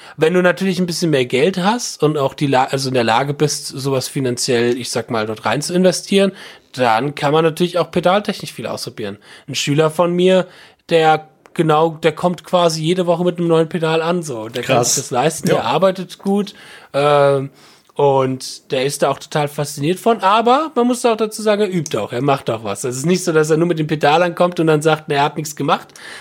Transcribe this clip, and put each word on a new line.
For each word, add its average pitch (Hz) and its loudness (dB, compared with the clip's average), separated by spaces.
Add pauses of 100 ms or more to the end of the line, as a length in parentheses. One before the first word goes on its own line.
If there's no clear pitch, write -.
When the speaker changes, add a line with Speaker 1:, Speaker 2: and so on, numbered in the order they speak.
(160)
Speaker 1:
Wenn 160 2
du 180 4
natürlich 180 2
ein 180 0
bisschen 165 -2
mehr 131 2
Geld 156 0
hast 214 -2
und 151 2
auch 135 -2
die 151 -2
La-, 131 2
also 135 -2
in 131 -2
der 120 2
Lage 135 2
bist, 147 -2
sowas 135 -4
finanziell, 120 0
ich 117 -8
sag 113 -6
mal, 110 -2
dort 107 -8
rein 117 0
zu - -6
investieren, 185 2 (400)
dann 127 0
kann 143 -2
man 160 4
natürlich 170 0
auch 160 -2
pedaltechnisch 185 -2
viel 117 -10
ausprobieren. 104 -10 (300)
Ein 135 -10
Schüler 151 0
von 175 0
mir, 180 4 (420)
der 160 4 (260)
genau, 156 2
der 156 0
kommt 180 -2
quasi 165 0
jede 180 0
Woche 175 0
mit 170 0
einem 170 0
neuen 160 2
Pedal 160 -2
an, 175 -2
so. 117 -8
Der 120 -6
kann 131 0
Speaker 2:
Krass. 123 2
Speaker 1:
sich 127 -4
das - -16
leisten, 139 -2
Speaker 2:
Ja. 156 2
Speaker 1:
der - 0
arbeitet 180 -2
gut, 202 -2 (380)
ähm, 143 2 (440)
und 135 0
der 131 -2
ist 143 -4
da 151 4
auch 135 -2
total 147 -4
fasziniert 147 -4
von, 226 0
aber 233 2
man 240 2
muss 247 0
auch 226 2
dazu 220 -4
sagen, 208 0
er 190 0
übt 151 -4
auch, 104 -6
er 120 -4
macht 135 0
auch 110 -6
was. 101 -6
Also 131 -4
es 127 -6
ist 135 -4
nicht 180 2
so, 175 0
dass 156 2
er 156 2
nur 165 2
mit 160 -2
dem 156 -2
Pedal 151 2
ankommt 175 0
und 160 2
dann 156 4
sagt, 156 0
na, 147 -4
er 143 2
hat 147 -2
nichts 151 -10
gemacht, 160 -2 (320)